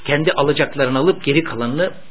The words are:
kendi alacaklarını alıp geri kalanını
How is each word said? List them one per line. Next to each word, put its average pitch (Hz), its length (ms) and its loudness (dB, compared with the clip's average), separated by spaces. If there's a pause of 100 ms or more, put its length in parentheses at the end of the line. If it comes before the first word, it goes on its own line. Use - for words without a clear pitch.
kendi 151 280 2
alacaklarını 139 640 0
alıp 175 260 2
geri 151 200 2
kalanını 127 460 -2 (200)